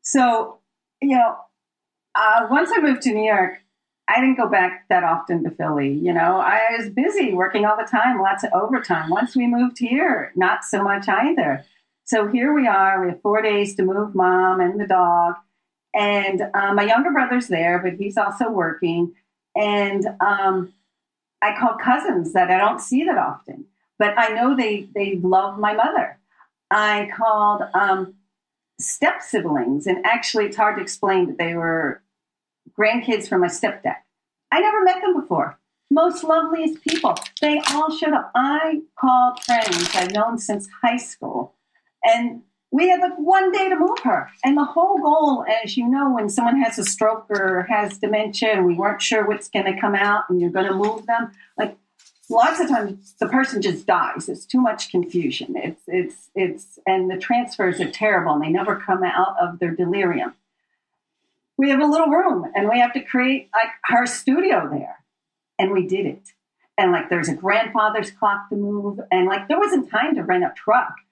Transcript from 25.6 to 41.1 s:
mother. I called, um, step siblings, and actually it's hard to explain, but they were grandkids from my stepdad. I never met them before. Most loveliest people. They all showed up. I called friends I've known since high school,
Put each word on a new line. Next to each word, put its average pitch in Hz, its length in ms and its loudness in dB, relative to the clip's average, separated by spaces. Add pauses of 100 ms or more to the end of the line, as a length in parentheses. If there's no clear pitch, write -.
mother. 254 460 -2 (520)
I 208 460 0
called, 214 460 2 (120)
um, 190 400 0 (640)
step - 440 -2
siblings, 147 640 -2
and 185 180 -2
actually 220 420 0
it's 196 100 -8
hard 208 200 2
to 185 60 -6
explain, 190 440 0
but - 120 -8
they 170 160 -2
were 165 480 -4 (760)
grandkids 220 500 0
from 185 120 2
my 175 80 2
stepdad. - 480 -4 (560)
I 320 80 4
never 427 240 2
met 370 180 4
them 359 180 0
before. - 380 -4 (320)
Most 330 340 2
loveliest 320 580 0
people. - 320 -2 (260)
They 294 200 0 (120)
all 311 180 0
showed 311 240 0
up. - 200 -2
I 302 480 0 (160)
called 247 460 4
friends 190 500 0
I've 185 180 -2
known 226 260 0
since 202 300 -6 (140)
high 240 140 2
school, - 580 -10 (500)